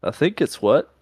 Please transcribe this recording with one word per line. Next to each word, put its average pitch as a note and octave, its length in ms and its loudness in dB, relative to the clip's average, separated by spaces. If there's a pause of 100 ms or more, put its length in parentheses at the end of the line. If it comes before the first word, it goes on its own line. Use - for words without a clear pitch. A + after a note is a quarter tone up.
I - 100 -6
think F3+ 300 -2
it's - 200 -4
what? A2 400 2